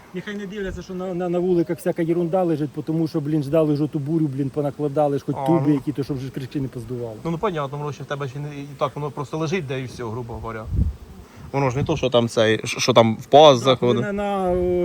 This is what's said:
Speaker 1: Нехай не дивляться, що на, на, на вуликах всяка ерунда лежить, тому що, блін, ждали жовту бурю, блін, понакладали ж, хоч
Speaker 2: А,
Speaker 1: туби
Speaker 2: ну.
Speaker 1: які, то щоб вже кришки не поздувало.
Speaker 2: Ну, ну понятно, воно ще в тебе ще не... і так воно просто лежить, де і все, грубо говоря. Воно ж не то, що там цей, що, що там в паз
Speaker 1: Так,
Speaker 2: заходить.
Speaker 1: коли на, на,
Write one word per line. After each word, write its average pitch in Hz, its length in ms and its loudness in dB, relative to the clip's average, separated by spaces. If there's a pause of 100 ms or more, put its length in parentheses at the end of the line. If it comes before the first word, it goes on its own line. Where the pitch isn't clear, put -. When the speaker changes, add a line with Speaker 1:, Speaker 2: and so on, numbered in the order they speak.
(140)
Speaker 1:
Нехай 180 220 -10
не 202 100 -8
дивляться, 190 360 -8
що 185 120 -12
на, 180 200 -6
на, 175 160 -2
на 175 100 0
вуликах 175 380 2
всяка 175 260 -2
ерунда 170 400 0
лежить, 156 260 0 (160)
тому 160 220 0
що, 160 140 -2
блін, 151 220 0
ждали 151 320 2
жовту 151 240 -2
бурю, 156 280 0
блін, 135 220 -2
понакладали 143 680 -2
ж, - 80 -6
хоч 143 140 -2
Speaker 2:
А, 139 60 -4
Speaker 1:
туби 156 220 4
Speaker 2:
ну. 151 60 4
Speaker 1:
які, 143 180 -2
то 139 120 -4
щоб 139 140 -4
вже 127 120 -8
кришки 135 320 -8
не 135 60 -4
поздувало. 120 560 -8
Speaker 2:
Ну, 165 80 -4
ну 170 60 -4
понятно, 151 400 -4
воно 147 160 -6
ще 139 100 -12
в - 20 -14
тебе 143 220 -6
ще 131 120 -10
не... 147 80 -8
і 143 180 -12 (120)
так 143 180 -2
воно 147 160 -6
просто 143 260 -8
лежить, 160 300 -2
де 131 140 -6
і 131 40 -8
все, 120 180 -10
грубо 113 300 -8
говоря. 110 320 -10 (840)
Воно 139 180 2
ж 120 80 -2
не 143 60 0
то, 160 140 0
що 139 120 0
там 117 200 4
цей, 110 340 2
що, - 160 -6
що - 140 0
там 113 280 6
в - 40 -16
паз 143 340 10
Speaker 1:
Так, 120 60 -2
Speaker 2:
заходить. 123 380 4
Speaker 1:
коли 202 100 -4
на, 101 100 -4
на, 190 280 -2 (340)